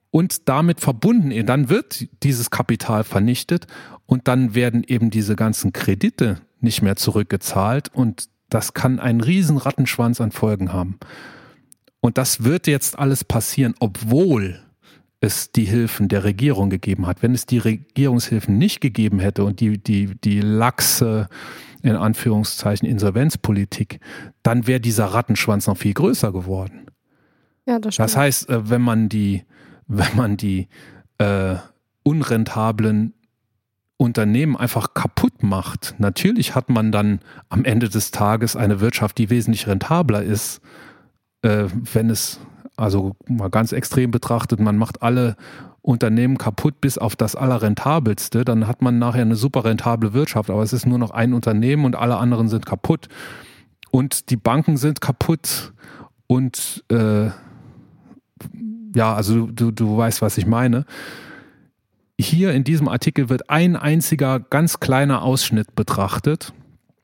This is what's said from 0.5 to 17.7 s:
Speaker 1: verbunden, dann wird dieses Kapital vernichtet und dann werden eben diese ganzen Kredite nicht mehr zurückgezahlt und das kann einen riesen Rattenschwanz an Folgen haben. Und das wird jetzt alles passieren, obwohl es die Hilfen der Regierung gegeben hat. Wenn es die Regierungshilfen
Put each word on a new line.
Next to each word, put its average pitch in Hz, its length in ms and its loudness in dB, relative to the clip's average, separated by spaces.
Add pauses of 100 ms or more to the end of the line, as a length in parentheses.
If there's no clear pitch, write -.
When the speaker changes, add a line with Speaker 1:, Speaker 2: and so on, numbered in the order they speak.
Speaker 1:
verbunden, 139 640 2
dann 131 220 2
wird 175 380 -2 (160)
dieses 123 280 0
Kapital 110 540 -2
vernichtet 123 640 0 (400)
und 127 200 0
dann 127 280 2
werden 117 300 2
eben 117 260 0
diese 107 260 0
ganzen 107 360 0
Kredite 104 680 0 (200)
nicht 117 220 0
mehr 98 140 2
zurückgezahlt 104 1000 -2
und 120 340 -2 (200)
das - 260 -2
kann 131 240 0
einen 117 220 2
riesen 160 360 2
Rattenschwanz 123 640 0
an 110 120 -2
Folgen 98 400 -2
haben. 90 260 -4 (1040)
Und 117 180 0
das - 260 -2
wird 156 220 2
jetzt - 320 -2
alles 135 260 0
passieren, 120 540 0
obwohl 113 800 0 (600)
es - 320 0
die 113 120 4
Hilfen 107 440 0
der 98 160 0
Regierung 101 460 0
gegeben 95 360 -2
hat. 90 160 -4
Wenn 120 120 4
es 117 120 -4
die 123 120 0
Regierungshilfen 113 1000 0